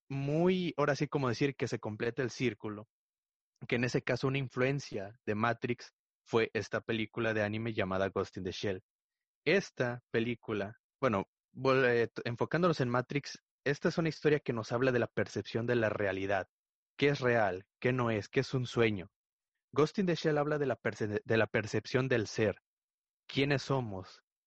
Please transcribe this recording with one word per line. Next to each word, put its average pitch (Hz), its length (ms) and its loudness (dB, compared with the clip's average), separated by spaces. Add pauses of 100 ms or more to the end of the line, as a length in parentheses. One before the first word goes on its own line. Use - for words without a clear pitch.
muy, 160 680 0
ahora 143 180 2
sí 143 120 -2
como 143 200 0
decir 143 280 0
que 120 120 -4
se 117 120 -4
completa 117 440 -4
el 117 80 -2
círculo, 107 560 -4 (800)
que 131 80 0
en 120 80 0
ese 127 180 0
caso 131 260 -2
una 135 100 0
influencia 127 880 -4
de 107 100 0
Matrix 117 580 -2 (320)
fue 113 280 2
esta 104 280 -4
película 113 520 -2
de 107 100 0
anime 110 300 -2
llamada 95 360 0
Ghost 95 280 -4
in 92 60 -6
the 92 80 -4
Shell. 95 300 -4 (640)
Esta 139 640 -2
película, 113 720 -4 (200)
bueno, 107 280 0 (260)
vol-, 131 320 4
eh, 120 220 4
t-, - 180 -12
enfocándonos 156 540 0
en 127 100 0
Matrix, 123 500 -4 (260)
esta 143 240 0
es - 80 -4
una 165 120 2
historia 147 300 2
que - 140 -4
nos 113 180 -4
habla 127 200 2
de 123 80 4
la 113 80 2
percepción 113 600 -4
de 123 80 2
la 110 140 4
realidad. 98 580 0 (500)
¿Qué 143 120 4
es 143 100 0
real? 110 460 2 (140)
¿Qué 123 140 2
no 123 160 0
es? 107 180 0
¿Qué - 120 -2
es - 160 -2
un 127 100 0
sueño? 110 460 0 (600)
Ghost 151 280 2
in 190 80 2
the 170 80 4
Shell 151 220 2
habla 151 200 0
de 143 80 0
la 123 140 0
perce-, 107 440 -2
de 113 140 2
la 107 100 4
percepción 120 600 0
del 117 180 2
ser. 104 360 0 (640)
¿Quiénes 139 340 0
somos? 110 640 -4 (240)